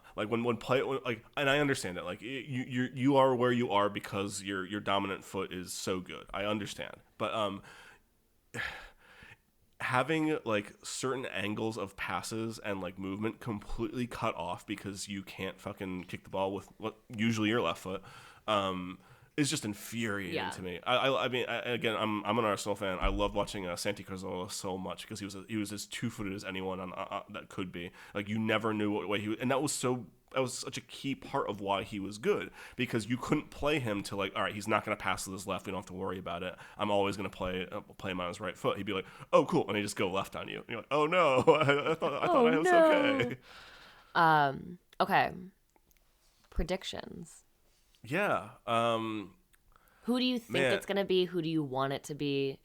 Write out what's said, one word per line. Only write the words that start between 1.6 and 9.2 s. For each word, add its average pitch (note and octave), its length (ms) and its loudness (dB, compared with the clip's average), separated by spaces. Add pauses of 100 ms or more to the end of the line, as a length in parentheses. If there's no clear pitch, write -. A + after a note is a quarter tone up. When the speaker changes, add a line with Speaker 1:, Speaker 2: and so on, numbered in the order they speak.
Speaker 1:
that, D#2 80 -6
like, F2+ 160 -8
y-, B2 260 -8
you, B2+ 220 -2
you, B2+ 240 0
you C3+ 240 6
are C3 180 8
where B2 160 6
you A#2+ 200 4
are G2+ 180 6
because G2 520 -4
your, G2 240 -2
your G2+ 140 -4
dominant G2 460 0
foot - 260 -4
is F2+ 220 -8
so F#2+ 260 -2
good. D#2+ 240 -10 (100)
I G2 120 -4
understand, G#2 500 -4 (220)
but, G#2+ 160 -2
um, G2+ 280 0 (920)
<sighs> - 80 -6 (1200)